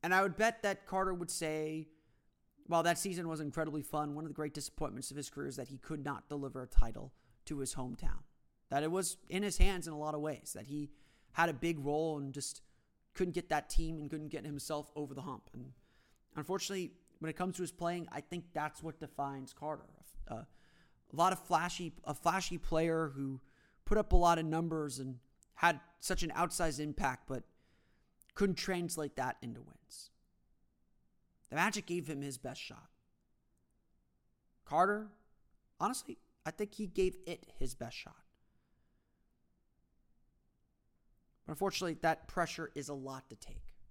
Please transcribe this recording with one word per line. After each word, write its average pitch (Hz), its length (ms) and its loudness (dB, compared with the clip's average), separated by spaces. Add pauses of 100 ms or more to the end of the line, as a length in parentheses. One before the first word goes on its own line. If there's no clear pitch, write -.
And 185 120 2
I 190 80 8
would 196 160 2
bet 226 260 2
that 196 240 0
Carter 190 260 2
would 175 160 -4
say, 156 580 -2 (760)
while 165 180 4
that 170 140 4
season 180 300 -2
was 160 140 -2
incredibly 151 420 -2
fun, 147 320 -4
one 156 80 -6
of 156 60 -8
the 147 60 -8
great 151 180 -6
disappointments 139 580 -6
of 135 60 -10
his 143 120 -8
career 143 180 -8
is 135 100 -8
that 127 100 -8
he 139 100 -14
could 147 260 -8
not 139 260 -6
deliver 135 340 -6
a 120 40 -12
title 120 460 8 (320)
to 98 140 -6
his - 160 -6
hometown. - 480 0 (460)
That 143 140 2
it 160 80 0
was 185 260 -2 (120)
in 190 140 0
his 190 140 0
hands 185 300 6
in 160 60 -6
a 151 40 -6
lot 151 160 -4
of 147 80 -2
ways, - 340 -4
that - 120 -10
he 147 220 -6 (440)
had 170 160 4
a 156 40 -2
big 160 260 -2
role 151 380 0
and 139 160 -6
just - 280 -8 (520)
couldn't 180 200 0
get 175 160 -4
that 151 200 -2
team 160 300 4
and 147 100 -8
couldn't 151 200 -8
get 143 160 -6
himself 147 500 -6
over 143 180 -6
the 131 80 -8
hump. 127 320 -10
And 131 180 -14 (640)
unfortunately, 180 560 -4 (280)
when 160 100 -4
it 156 80 -8
comes 190 180 -2
to 190 80 -4
his 165 80 -4
playing, 170 400 -4
I 151 100 -8
think 175 320 -8
that's 151 300 -4
what 160 160 -8
defines 139 540 -6
Carter. 151 320 -6 (440)
Uh, 117 60 -4
a - 800 -18
lot 175 160 6
of 175 80 -4
flashy, 170 540 0 (100)
a 147 100 -4
flashy 175 440 0
player 160 580 2
who 135 240 -6 (460)
put 214 120 4
up 208 140 2
a - 60 12
lot 170 200 10
of 165 80 2
numbers 156 540 0
and 131 160 -6 (400)
had 165 240 6 (220)
such - 200 0
an 165 140 0
outsized 160 440 2
impact, 143 480 -2
but 135 160 -6 (920)
couldn't 196 200 4
translate 170 600 -2
that 127 260 -2
into 120 200 -10
wins. - 500 -20 (1400)
The 139 60 -6
Magic 196 300 0
gave 175 220 -4
him 143 140 -4
his 139 160 -6
best 127 240 -10
shot. - 280 -16 (1800)
Carter, 202 420 4 (720)
honestly, - 380 -2 (280)
I - 60 -6
think - 240 -6
he 214 100 -4
gave 185 300 2 (100)
it - 220 -10 (100)
his 123 160 2
best 113 220 -10
shot. - 220 -14 (3250)
But 156 80 -10
unfortunately, 185 480 -2
that 160 260 0
pressure 165 480 -4
is 143 140 -8
a 147 40 -6
lot 135 360 -10
to 110 60 -16
take. - 380 -12 (180)